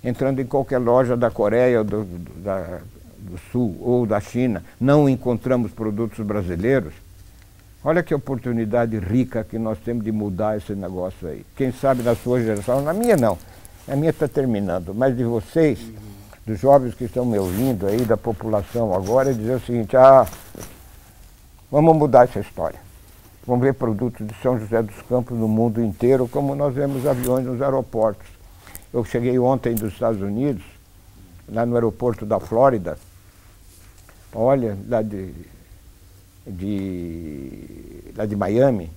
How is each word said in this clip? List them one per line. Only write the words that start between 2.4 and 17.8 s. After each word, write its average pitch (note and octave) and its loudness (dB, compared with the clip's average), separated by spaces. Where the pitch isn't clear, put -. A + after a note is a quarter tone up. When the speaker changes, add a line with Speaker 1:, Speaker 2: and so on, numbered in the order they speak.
Speaker 1:
da, F2+ -6
do F2+ -14
Sul A#2+ -2
ou B2 2
da G#2+ 0
China, A#2 -2
não C#3+ 6
encontramos B2 0
produtos A2 -4
brasileiros. G2+ -2
Olha E3 0
que E3 -4
oportunidade A#2 -2
rica A2 -2
que A2 -10
nós A2 -4
temos A#2 -6
de A2 -4
mudar G#2+ -2
esse G#2 -8
negócio F#2 -8
aí. - -12
Quem C3 -2
sabe C3 0
na A#2 2
sua B2 0
geração, A2+ 0
na D3+ -2
minha A3+ 2
não, A2 2
a C#3+ -4
minha D#3 2
tá D3 -2
terminando, G2 -2
mas B2+ 2
de B2+ -4
vocês, A#2 0
Speaker 2:
Uhum. A2+ -16
Speaker 1:
dos A2 -6
jovens C3 6
que B2 -8
estão B2 -4
me A#2 0
ouvindo G2 0